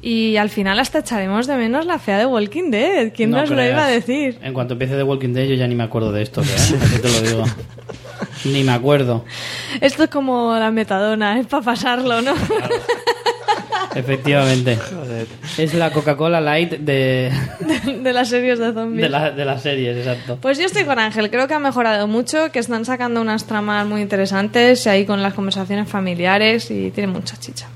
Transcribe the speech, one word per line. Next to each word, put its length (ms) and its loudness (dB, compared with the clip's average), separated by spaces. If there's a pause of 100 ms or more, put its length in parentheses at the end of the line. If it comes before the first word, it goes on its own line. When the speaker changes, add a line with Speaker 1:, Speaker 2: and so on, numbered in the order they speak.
Speaker 1:
Y 340 2
al 120 2
final 300 0
hasta 180 -2
echaremos 480 0
de 120 -2
menos 280 0
la 140 -2
fea 180 0
de 80 4
Walking 460 0
Dead. 420 2
¿Quién 160 2
Speaker 2:
No 80 2
Speaker 1:
nos 140 2
lo 120 2
iba 200 2
a 20 2
Speaker 2:
creas. 220 2
Speaker 1:
decir? 340 -2
Speaker 2:
En 100 -6
cuanto 220 -2
empiece 220 -2
The 80 2
Walking 280 0
Dead, 160 0
yo 60 2
ya 140 2
ni 80 0
me 80 0
acuerdo 280 0
de 120 0
esto, 180 -4
¿eh? 40 2 (100)
Así 180 4 (260)
te 80 0
lo 140 2
digo. 220 0 (540)
Speaker 1:
<laughs> 480 -12
Speaker 2:
Ni 180 2
me 80 4
acuerdo. 520 2 (560)
Speaker 1:
Esto 260 4
es 40 -6
como 480 0
la 140 2
metadona, 680 0
es 60 0
pa' 160 -2
pasarlo, 600 0
¿no? 100 0
Speaker 2:
Claro. 420 0 (1160)
Efectivamente. 840 2
Speaker 3:
Joder. 500 -6 (320)
Speaker 2:
Es 160 0
la 160 2
Coca-Cola 500 0
Light 380 0
de 520 2 (280)
Speaker 1:
<laughs> 0 - (260)
De, 140 -4
de... 140 -2
las 160 0
series 280 2
de 160 0
zombies. 300 -2
Speaker 2:
de 60 2
la, 220 0
de 140 -4
las 160 -2
series, 360 -2
exacto. 440 -4
Speaker 1:
Pues 160 0
yo 80 0
estoy 200 0
con 120 0
Ángel. 320 0
Creo 180 0
que 60 -2
ha 60 0
mejorado 480 2
mucho, 440 0
que 60 -4
están 280 -2
sacando 360 -2
unas 240 -2
tramas 400 -2
muy 160 -2
interesantes 840 2
ahí 180 4
con 160 -2
las 140 -2
conversaciones 540 -4
familiares 840 2
y 180 -2
tiene 240 -4
mucha 240 -8
chicha. 380 -14